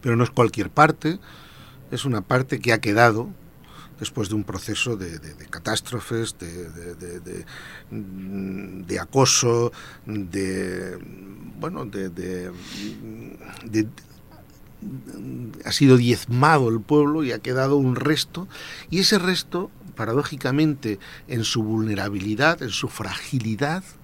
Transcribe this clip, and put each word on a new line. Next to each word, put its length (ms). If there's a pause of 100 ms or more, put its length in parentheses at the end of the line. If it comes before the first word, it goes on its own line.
pero 140
no 80
es 60
cualquier 380
parte, 520 (720)
es 120
una 180
parte 360
que 140
ha 80
quedado 480 (720)
después 280
de 60
un 80
proceso 540
de, 240
de, 140
de 120
catástrofes, 960
de, 300
de, 260
de, 240
de, 260 (460)
mm, 960
de 120
acoso, 720 (360)
de, 920 (600)
bueno, 260
de, 220
de, 420 (1120)
de, 240 (1800)
ha 60
sido 260
diezmado 720
el 120
pueblo 420
y 80
ha 80
quedado 380
un 180
resto, 540 (420)
y 80
ese 200
resto, 520 (240)
paradójicamente, 1040 (280)
en 180
su 180
vulnerabilidad, 1000
en 60
su 200
fragilidad 960 (220)